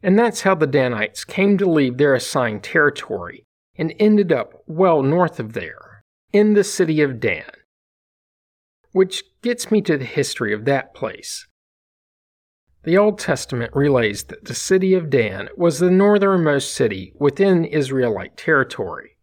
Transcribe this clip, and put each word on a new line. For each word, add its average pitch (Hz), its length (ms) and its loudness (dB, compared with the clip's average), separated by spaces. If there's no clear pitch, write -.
And 196 160 2
that's 226 240 0
how 190 140 2
the 156 100 0
Danites 127 600 -2
came 196 320 0
to 190 120 0
leave 139 280 0
their 143 160 2
assigned 117 500 -2
territory - 800 -2
and 160 240 -6
ended 208 320 4
up 120 360 -4
well 165 360 2
north 160 340 0
of 110 140 -10
there, - 520 -14
in 208 220 4
the 208 100 4
city 160 380 0
of 135 180 -2
Dan. 95 320 -6
Which 190 300 0
gets 240 280 -6
me 214 120 2
to 175 160 0
the 131 80 -8
history 117 480 -4
of 104 100 -6
that 135 300 -2
place. - 520 -12
The 165 140 2
Old 208 220 2
Testament 127 560 -6
relays 127 480 0
that - 220 -18
the 127 100 -10
city 190 380 2
of 170 160 0
Dan 104 480 -2
was 165 220 0
the 180 120 4
northernmost 190 840 2
city 98 460 -2
within 165 460 2
Israelite 127 720 -2
territory. 120 840 -2